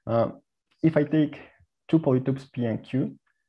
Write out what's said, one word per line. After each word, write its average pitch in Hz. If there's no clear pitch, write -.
Uh, 113
if 160
I 147
take 151
two 160
polytopes 131
P 120
and 110
Q, -